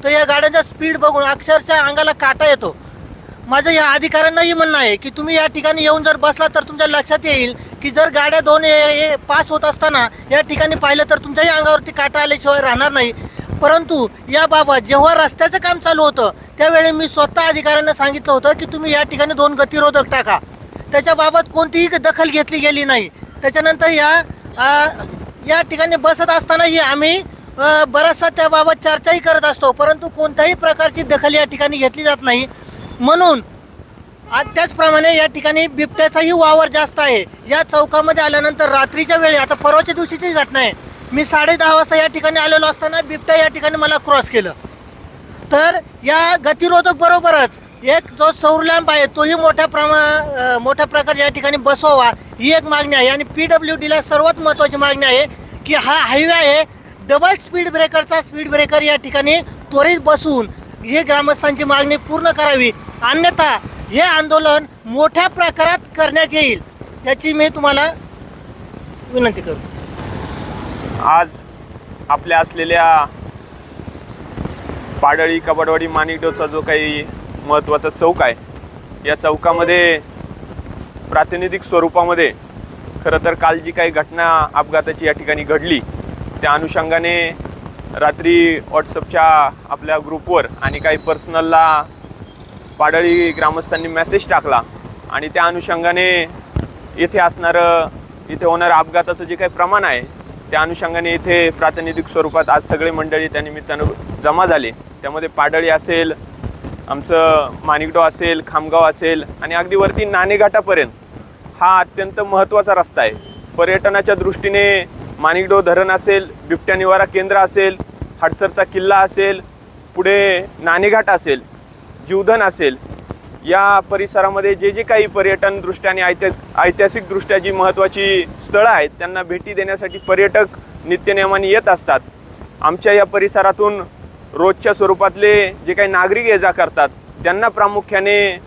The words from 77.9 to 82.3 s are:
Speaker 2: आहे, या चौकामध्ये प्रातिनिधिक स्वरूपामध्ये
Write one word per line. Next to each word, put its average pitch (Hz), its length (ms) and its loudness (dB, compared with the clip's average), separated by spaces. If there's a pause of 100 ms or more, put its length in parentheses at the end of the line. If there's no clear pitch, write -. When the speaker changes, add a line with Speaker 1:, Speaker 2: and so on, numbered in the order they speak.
Speaker 2:
आहे, 120 120 2 (720)
या 151 60 0
चौकामध्ये 170 840 2 (1120)
प्रातिनिधिक 180 520 -2
स्वरूपामध्ये 170 720 0 (720)